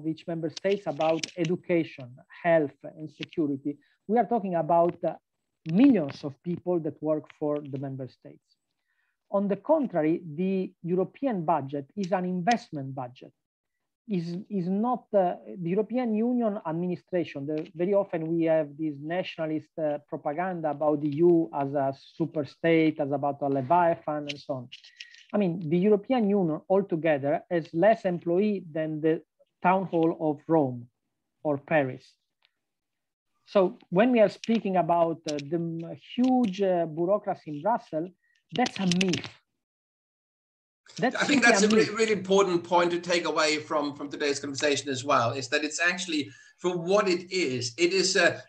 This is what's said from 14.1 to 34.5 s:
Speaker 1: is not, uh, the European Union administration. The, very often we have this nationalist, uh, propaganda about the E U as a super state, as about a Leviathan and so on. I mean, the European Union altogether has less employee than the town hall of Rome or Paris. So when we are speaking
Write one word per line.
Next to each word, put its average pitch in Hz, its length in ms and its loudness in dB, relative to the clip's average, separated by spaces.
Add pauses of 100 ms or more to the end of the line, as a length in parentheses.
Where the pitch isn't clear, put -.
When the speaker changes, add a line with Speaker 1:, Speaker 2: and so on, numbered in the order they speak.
Speaker 1:
is 185 200 -4
not, 226 340 -2 (100)
uh, 185 220 4 (300)
the 165 60 -2
European 220 440 -2
Union 226 500 0
administration. 165 800 -4
The, 156 300 -6
very 175 180 0
often 190 280 0 (120)
we 165 120 0
have 160 240 2 (100)
this 156 220 -4
nationalist, 156 720 -6 (100)
uh, 147 160 -2 (100)
propaganda 160 640 -4
about 147 300 0
the 151 80 -2
E 143 80 -2
U 170 360 4
as 139 220 -4
a 135 180 0 (240)
super 151 280 -4
state, 160 560 2
as 139 100 -2
about 143 320 -2
a 143 60 -2
Leviathan 151 840 2
and 143 80 -10
so 139 200 -8
on. 123 100 -14 (680)
I 208 40 2
mean, 175 300 -2
the 175 200 2
European 214 420 2
Union 180 380 0
altogether 160 840 0
has 170 140 0 (100)
less 196 300 4
employee 180 680 0
than 156 300 -4
the 160 220 2 (380)
town 185 260 2
hall 165 340 0
of 156 140 0 (120)
Rome 127 400 0 (560)
or 147 160 -2
Paris. 139 460 -2 (1400)
So 196 300 2 (140)
when 220 220 4
we 233 80 6
are 208 80 8
speaking 196 480 0